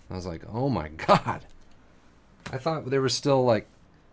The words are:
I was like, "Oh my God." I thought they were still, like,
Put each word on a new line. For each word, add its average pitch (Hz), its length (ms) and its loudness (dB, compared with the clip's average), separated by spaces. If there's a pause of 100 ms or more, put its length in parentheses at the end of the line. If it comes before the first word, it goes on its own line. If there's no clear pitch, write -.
(120)
I 92 40 -10
was 87 100 -8
like, 82 260 -10
"Oh 127 160 -2
my 82 220 -2
God." - 560 0 (1080)
I 135 60 -6
thought 147 320 -4
they 135 100 2
were 131 80 2
still, 131 380 2
like, 117 220 4 (460)